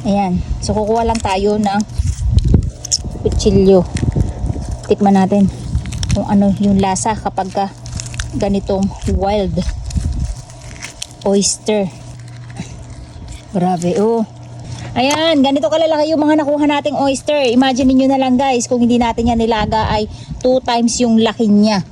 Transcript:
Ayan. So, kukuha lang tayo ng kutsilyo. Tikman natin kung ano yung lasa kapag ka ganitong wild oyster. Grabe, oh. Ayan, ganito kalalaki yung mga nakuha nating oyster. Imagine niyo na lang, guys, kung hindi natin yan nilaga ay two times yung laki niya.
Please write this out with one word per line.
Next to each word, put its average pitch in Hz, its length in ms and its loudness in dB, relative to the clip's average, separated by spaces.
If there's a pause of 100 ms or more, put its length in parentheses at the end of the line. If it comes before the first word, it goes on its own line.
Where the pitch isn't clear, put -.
Ayan. 196 400 0 (160)
So, 202 160 -2
kukuha 226 320 2
lang 233 140 0
tayo 202 340 0
ng 202 240 0 (1400)
kutsilyo. 190 640 4 (1000)
Tikman 202 260 4
natin 190 320 4 (640)
kung - 160 0
ano 202 320 4
yung 202 160 2
lasa 196 400 0
kapag 190 400 -4
ka 196 160 -2 (640)
ganitong 196 480 0 (320)
wild 190 400 0 (1700)
oyster. 202 640 0 (1700)
Grabe, 175 400 0
oh. 220 320 2 (640)
Ayan, 294 480 2
ganito 277 320 2
kalalaki 311 400 2
yung 302 80 2
mga 302 240 2
nakuha 294 240 0
nating 294 320 0
oyster. 277 480 0
Imagine 262 480 4
niyo 262 160 4
na 269 80 2
lang, 254 160 2
guys, 254 320 0
kung 240 160 2
hindi 233 160 4
natin 233 320 0
yan 226 80 0
nilaga 220 480 0
ay 214 160 0 (400)
two 254 240 4
times 240 320 0
yung 233 160 4
laki 220 320 2
niya. 208 320 4 (120)